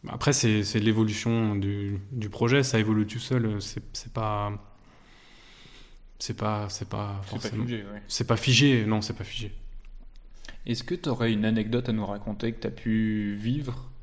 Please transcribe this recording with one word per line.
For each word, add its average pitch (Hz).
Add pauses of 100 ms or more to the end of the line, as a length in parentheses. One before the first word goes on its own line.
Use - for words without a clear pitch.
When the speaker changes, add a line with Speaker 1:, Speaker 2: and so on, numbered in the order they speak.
Speaker 1:
après, 135
c'est, 107
c'est 95
l'évolution 110
du, 101 (140)
du 107
projet, 120
ça 131
évolue 107
tout 120
seul, 113
c'est, - (120)
c'est -
pas, 104 (1700)
c'est -
pas, 107
c'est -
pas 104
Speaker 2:
C'est 98
pas -
Speaker 1:
forcément 117
Speaker 2:
figé, 120
ouais. 104
Speaker 1:
c'est -
pas 113
figé, 131
non, 107
c'est -
pas -
figé. - (1120)
Speaker 2:
Est-ce 117
que 175
t'aurais 117
une 104
anecdote 113
à -
nous 107
raconter 104
que 117
t'as -
pu 110
vivre 127 (120)